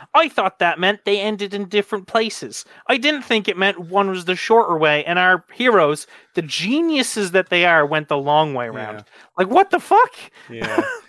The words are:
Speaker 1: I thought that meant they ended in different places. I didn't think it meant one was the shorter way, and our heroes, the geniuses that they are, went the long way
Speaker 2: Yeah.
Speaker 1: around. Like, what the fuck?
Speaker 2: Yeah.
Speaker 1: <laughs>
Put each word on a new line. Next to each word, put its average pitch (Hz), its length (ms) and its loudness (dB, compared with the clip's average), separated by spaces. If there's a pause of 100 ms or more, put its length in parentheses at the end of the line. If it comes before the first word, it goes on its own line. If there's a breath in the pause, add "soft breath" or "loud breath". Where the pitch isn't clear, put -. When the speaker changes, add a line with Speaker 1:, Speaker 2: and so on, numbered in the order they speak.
(140 loud breath)
Speaker 1:
I 311 140 4
thought 196 320 -2
that 170 200 0
meant 196 260 0
they 202 160 0
ended 202 320 -6
in 202 160 -8
different 202 380 -2
places. 220 580 -4 (220 loud breath)
I 269 100 2
didn't 285 240 -2
think 220 260 -2
it 190 100 -2
meant 190 220 0 (100)
one 196 200 0
was 185 160 -6
the 180 100 -2
shorter 190 420 2
way, 151 280 2
and 175 120 -2
our 180 360 2
heroes, 185 540 2 (260 loud breath)
the 180 80 -4
geniuses 226 920 -2
that 185 180 0
they 175 160 2
are, 165 200 4
went 151 240 -2
the 147 80 -2
long 147 360 0
way 123 120 -6
Speaker 2:
Yeah. 113 60 -10
Speaker 1:
around. 107 320 -12 (340 soft breath)
Like, 185 120 0
what 370 200 4
the - 100 -2
fuck? 466 340 2 (360 loud breath)
Speaker 2:
Yeah. - 400 -6
Speaker 1:
<laughs> 494 60 -8 (140)